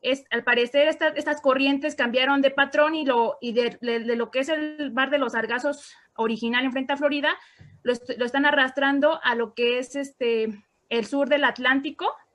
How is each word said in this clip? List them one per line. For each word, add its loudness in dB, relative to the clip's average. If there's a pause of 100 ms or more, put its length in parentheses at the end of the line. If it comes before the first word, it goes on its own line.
Es, -2
al -2
parecer, 4
esta, 0
estas -2
corrientes 2
cambiaron 2
de 4
patrón 2
y, -4
lo, 2
y -6
de, 0
de, -2
de -2
lo -4
que -2
es -2
el -4
Mar 0
de 0
los -2
Sargazos -4 (200)
original -2
enfrente -4
a -2
Florida, 0 (460)
lo -2
est-, -6
lo -4
están 0
arrastrando 2
a 2
lo -4
que 0
es, -8
este, -2 (280)
el -2
sur 0
del 2
Atlántico 0 (200)